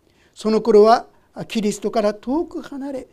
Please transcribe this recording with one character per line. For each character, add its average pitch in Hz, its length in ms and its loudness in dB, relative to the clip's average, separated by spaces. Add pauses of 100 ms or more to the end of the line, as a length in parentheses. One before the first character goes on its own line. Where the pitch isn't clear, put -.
(340)
そ - 160 -6
の 220 120 0
頃 214 220 6
は 226 220 4 (440)
キ 226 120 -6
リ 202 120 -2
ス - 80 -14
ト 202 100 -6
か 214 100 -2
ら 208 120 -2
遠 277 320 -6
く 320 160 -12
離 277 320 -12
れ、 226 200 -12